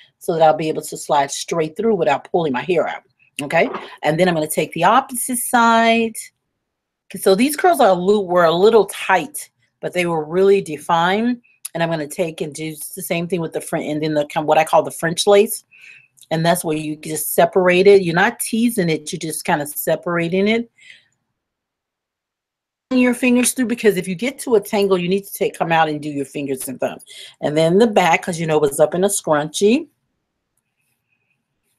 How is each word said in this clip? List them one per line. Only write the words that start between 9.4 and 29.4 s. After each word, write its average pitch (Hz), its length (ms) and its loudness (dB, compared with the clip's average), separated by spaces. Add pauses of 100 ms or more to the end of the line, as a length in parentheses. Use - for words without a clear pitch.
but 156 120 -8
they 175 140 -2
were 160 180 -2
really 190 360 2
defined. 190 800 -2 (320)
And 165 100 -4
I'm 170 80 -2
gonna 151 180 -6
take 160 320 -6
and 151 120 -8
do 156 220 -10 (220)
the 190 60 -14
same 170 260 -4
thing 175 120 -4
with 156 120 -6
the 156 80 -6
front, 160 240 -6
and 147 180 -4
then 156 120 -2
the, 147 120 0
kind 156 160 -6
of 151 60 -4
what 151 100 4
I 160 60 4
call 160 180 2
the 139 80 -6
French 165 380 -2
lace. 208 360 4 (680)
And 160 120 -2
that's 175 200 2
where 156 120 -2
you 156 200 -6
just 156 380 -8
separate 180 520 4
it. 196 160 8
You're 165 140 -2
not 202 240 0
teasing 226 480 -2
it, 151 240 -4
you're 170 80 -10
just - 240 -10
kinda 151 200 -2
separating 170 840 -2
it. 233 200 -2 (2250)
Your 254 220 2
fingers 247 380 0
through, 254 140 -2
because 214 300 0
if 180 120 -6
you 185 80 -4
get 254 240 -6
to 247 160 0
a 202 40 4
tangle, 196 380 0
you 175 100 -4
need 196 160 -2
to - 80 -18
take, 160 240 -4
come 165 140 -4
out 160 180 2
and 147 140 -6
do 151 80 -8
your 143 140 -6
fingers 139 420 -8
and 127 140 -10
thumb. - 180 -6 (420)
And 147 160 -2
then 165 220 4
the 240 80 6
back, 185 340 2
'cause 165 200 -8
you 165 80 -2
know 156 80 2
it 151 60 2
was 143 180 0
up 151 160 2
in 180 80 0
a 202 40 2
scrunchie. 202 760 0 (1900)